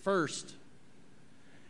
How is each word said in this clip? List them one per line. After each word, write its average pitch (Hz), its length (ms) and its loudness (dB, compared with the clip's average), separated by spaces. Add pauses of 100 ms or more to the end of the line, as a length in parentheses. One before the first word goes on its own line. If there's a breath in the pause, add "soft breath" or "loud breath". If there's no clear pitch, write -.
first. 180 500 6 (1160 soft breath)